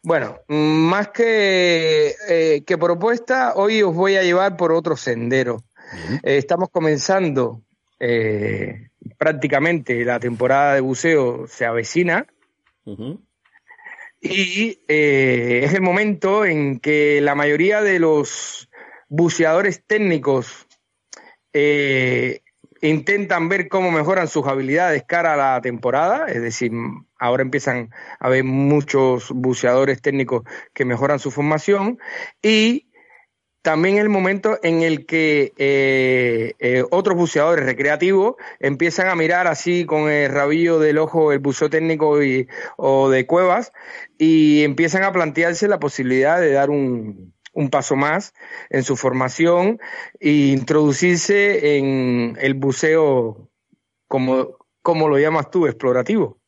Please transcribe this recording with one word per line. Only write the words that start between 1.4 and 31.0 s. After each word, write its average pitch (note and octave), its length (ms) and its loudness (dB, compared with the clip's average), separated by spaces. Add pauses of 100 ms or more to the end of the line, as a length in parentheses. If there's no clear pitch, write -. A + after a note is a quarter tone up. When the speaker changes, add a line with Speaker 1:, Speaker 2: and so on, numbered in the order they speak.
Speaker 1:
eh, D#3+ 400 2
que F3 120 0
propuesta, A#3 800 0
hoy G#3 260 2
os F3+ 120 2
voy G3 220 2
a F#3+ 60 2
llevar F3+ 340 2
por E3 160 0
otro D#3+ 240 0
sendero. A#2+ 680 -2 (280)
Speaker 2:
Bien. E2+ 320 -8
Speaker 1:
Eh, C#3 140 2
estamos F3 320 -2
comenzando, D3+ 920 -2 (400)
eh, G#2+ 880 -4 (300)
prácticamente D3 880 -2
la A#2+ 120 -2
temporada B2+ 580 0
de C3+ 40 2
buceo C3 680 0
se - 200 -6
avecina. E3 600 -2 (600)
Speaker 2:
Ujú. A2+ 340 -12 (960)
Speaker 1:
Y, F#3+ 720 -4
eh, C3 760 2
es D3+ 100 0
el F#3+ 80 0
momento G3 640 0
en C#3+ 340 -2
que D3 400 2
la C#3+ 140 0
mayoría D#3 480 2
de F#3+ 180 0
los - 680 -2 (380)
buceadores E3 800 0
técnicos, D3 800 -2 (840)
eh, C3+ 880 0 (400)
intentan E3 680 0
ver F#3+ 200 -2
cómo F#3 220 0
mejoran E3 360 0
sus C#3+ 200 -2
habilidades C#3+ 580 0
cara E3+ 300 0
a - 20 0 (180)
la B2 60 -2
temporada, C3 680 -2
es A#2+ 160 -6
decir, A#2 300 -4 (460)
ahora B2 240 0
empiezan B2+ 480 -4 (280)
a - 80 -6
haber C3 180 2
muchos C3+ 880 2
buceadores B2+ 680 0
técnicos C3 400 -2 (320)
que B2 100 -2
mejoran C3 340 -2